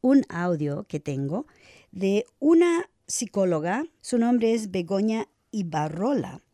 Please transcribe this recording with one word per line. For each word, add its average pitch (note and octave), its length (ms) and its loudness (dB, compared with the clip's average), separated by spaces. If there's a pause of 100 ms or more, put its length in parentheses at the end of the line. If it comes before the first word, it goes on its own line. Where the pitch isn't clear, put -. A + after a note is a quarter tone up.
un C4 280 4
audio E3 600 -2
que D#3 100 -6
tengo C#3+ 480 -6 (460)
de G3 340 0 (140)
una E4+ 480 4 (180)
psicóloga, F#3+ 800 -2 (160)
su - 180 -2
nombre A#3 360 2
es A3 160 -4
Begoña G3 580 -2 (220)
Ibarrola E3 880 -4 (140)